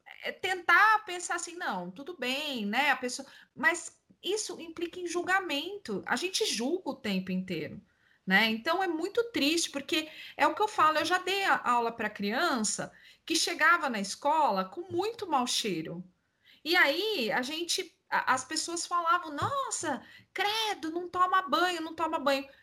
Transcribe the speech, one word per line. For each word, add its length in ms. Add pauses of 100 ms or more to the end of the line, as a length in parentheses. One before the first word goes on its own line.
(240)
é 80
tentar 760
pensar 300
assim, 200
"Não, 360
tudo 260
bem", 480
né, 260
a 40
pessoa, 320 (260)
mas 460 (240)
isso 380
implica 400
em 60
julgamento, 1000
a 100
gente 300
julga 460
o 40
tempo 340
inteiro, 520 (440)
né, 240
então 320
é 60
muito 340 (100)
triste, 380
porque 400 (280)
é 100
o 80
que 60
eu 60
falo, 300
eu 60
já 140
dei 260
a 160 (100)
aula 220
pra 180
criança 800 (360)
que 100
chegava 540
na 100
escola 640
com 260
muito 380
mau 180
cheiro, 560 (640)
e 100
aí 600
a 80
gente, 520 (160)
a-, 240
as 120
pessoas 420
falavam, 460
"Nossa, 680 (320)
credo, 560
não 200
toma 320
banho, 400
não 120
toma 240
banho." 300 (160)